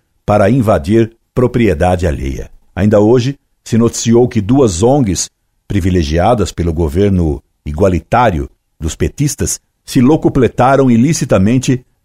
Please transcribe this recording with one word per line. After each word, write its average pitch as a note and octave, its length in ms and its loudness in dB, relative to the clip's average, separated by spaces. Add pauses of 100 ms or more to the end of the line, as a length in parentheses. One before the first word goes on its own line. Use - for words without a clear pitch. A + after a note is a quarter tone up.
(240)
para G#2 240 2
invadir A2 640 0 (200)
propriedade F#2 720 0
alheia. C2 440 -6 (240)
Ainda G#2 240 2
hoje, A#2+ 400 2 (240)
se - 140 -4
noticiou A#2 500 2
que A#2 140 -4
duas G#2 420 0
ongs A#2+ 460 0 (400)
privilegiadas F2+ 840 0
pelo E2+ 220 -4
governo E2+ 680 -2 (240)
igualitário F2+ 800 -2 (320)
dos D#2 140 -6
petistas - 640 -4 (240)
se - 160 -2
locupletaram C3 880 2
ilicitamente B2 920 0 (200)